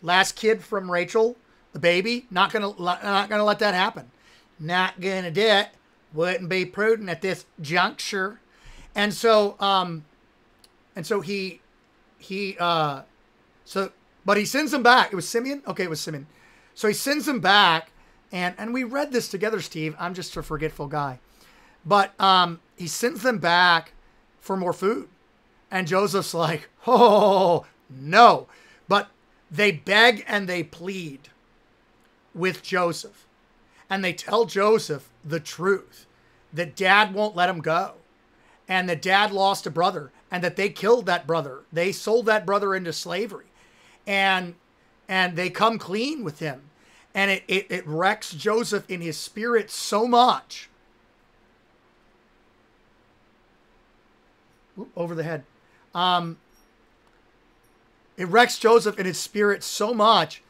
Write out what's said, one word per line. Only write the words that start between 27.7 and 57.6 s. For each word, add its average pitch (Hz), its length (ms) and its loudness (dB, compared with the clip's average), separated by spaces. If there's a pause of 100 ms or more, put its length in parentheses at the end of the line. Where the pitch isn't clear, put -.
no." 156 580 6 (400)
But 202 220 0 (400)
they 202 200 2
beg 208 560 2
and 202 220 -4
they 180 140 -4
plead 170 680 -12 (1040)
with 185 280 -4
Joseph. - 640 -4 (640)
And 196 120 -2
they 180 120 -4
tell 214 320 0
Joseph 196 640 0 (140)
the 156 160 -6
truth, - 640 -4 (460)
that 156 220 -6
dad 196 380 4
won't 208 240 -2
let 180 140 2
him 175 100 -6
go, 160 340 -2 (720)
and 185 220 -2
that 160 140 -4
dad 196 280 2
lost 196 360 0
a 180 40 -6
brother, 165 400 -2 (200)
and 180 120 -6
that 175 140 -4
they 196 140 -2
killed 220 360 2
that 175 200 -2
brother. 143 460 -4
They 170 200 -2
sold 220 340 -2
that 214 200 0
brother 202 280 0
into 180 180 -6
slavery. 180 540 -8 (600)
And, 190 480 0 (520)
and 185 300 0
they 180 140 -4
come 220 280 0
clean 240 460 -6
with 147 140 -10
him. 143 320 -10 (440)
And 196 160 0
it, 190 160 -2
it, 196 240 -2
it 180 160 -8
wrecks 185 460 -2
Joseph 208 560 -4
in 180 140 -8
his 160 160 -8
spirit 220 520 -2
so 214 360 -2
much. 240 640 2 (4000)
Oop, - 180 -16
over 170 180 -6
the 160 100 -6
head. 156 200 -8 (500)
Um, 175 420 -2 (1800)